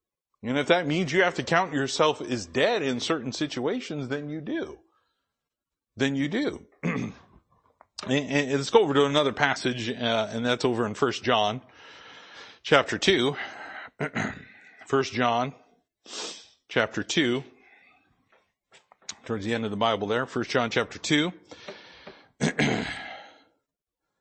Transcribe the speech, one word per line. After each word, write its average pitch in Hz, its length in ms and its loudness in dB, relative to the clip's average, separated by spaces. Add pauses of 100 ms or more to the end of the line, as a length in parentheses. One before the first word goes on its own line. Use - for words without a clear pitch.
(440)
And 123 120 -2
if 143 120 0
that 170 180 6
means 156 260 0
you 185 120 4
have 175 100 2
to - 80 -2
count 170 300 2
yourself 147 480 2
as 120 260 -4
dead 165 360 2
in 127 180 -2
certain 131 320 -2
situations, 147 760 -4
then 147 200 -6
you 156 120 -8
do. 208 380 -6 (1160)
Then 139 180 0
you 139 140 -2
do. 254 380 -4 (160)
<clears throat> 127 300 -4 (920)
And, 131 240 0
and 139 220 0
let's 139 160 0
go 226 120 6
over 160 120 2
to 143 140 6
another 139 260 2
passage, 123 560 0
uh, 113 420 0
and 117 140 -4
that's 123 200 0
over 120 200 2
in 107 80 -2
First 120 320 0
John 113 380 2 (1000)
chapter 131 360 4
two. 143 380 4 (600)
<clears throat> - 880 -8
First 135 280 2
John 123 400 0 (1120)
chapter 110 360 0
two, 135 400 0 (1800)
towards 110 200 -6
the 113 100 -2
end 113 100 -2
of 107 60 -4
the 104 60 -4
Bible 104 320 2
there, 120 180 0
First 120 240 -4
John 120 200 2
chapter - 280 -2
two. 151 340 2 (1080)
<clears throat> - 440 0 (1400)